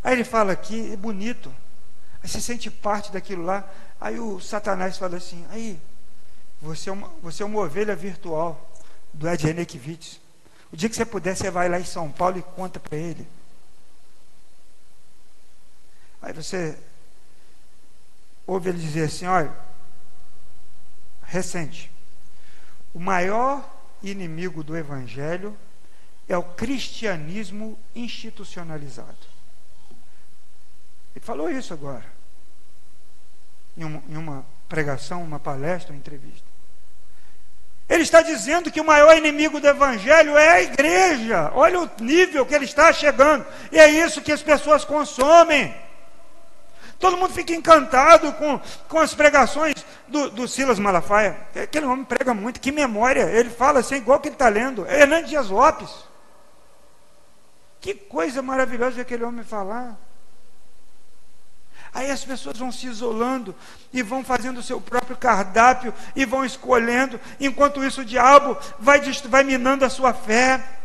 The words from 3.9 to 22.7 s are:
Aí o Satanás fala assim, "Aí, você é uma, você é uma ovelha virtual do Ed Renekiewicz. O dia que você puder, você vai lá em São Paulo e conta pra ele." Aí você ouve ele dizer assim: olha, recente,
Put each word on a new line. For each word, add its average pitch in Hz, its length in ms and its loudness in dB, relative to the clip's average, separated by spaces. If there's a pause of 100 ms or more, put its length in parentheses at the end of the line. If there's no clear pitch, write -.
Aí 226 220 -4
o 208 180 -4
Satanás 190 580 -2
fala 180 200 -2
assim, 170 340 -2
"Aí, 220 260 -4 (840)
você 156 280 -4
é 190 40 -2
uma, 202 160 -4 (120)
você 165 220 -4
é - 20 -2
uma 214 140 0
ovelha 196 340 0
virtual 170 800 -4 (420)
do 151 140 -2
Ed 165 180 0
Renekiewicz. 160 760 -6 (500)
O 170 60 -14
dia 180 100 -2
que 220 80 -4
você 233 80 -2
puder, 190 320 -4
você 190 160 -4
vai 180 160 0
lá 175 100 0
em 185 60 -2
São 165 260 -4
Paulo 180 280 -2
e 175 40 -6
conta 185 380 -8
pra - 180 -8
ele." 165 300 -8 (3000)
Aí - 100 -8
você 160 460 -6 (1700)
ouve 185 220 -4
ele 175 100 -4
dizer 160 240 -2
assim: 180 240 -4
olha, 175 240 2 (1700)
recente, 175 680 -2 (1000)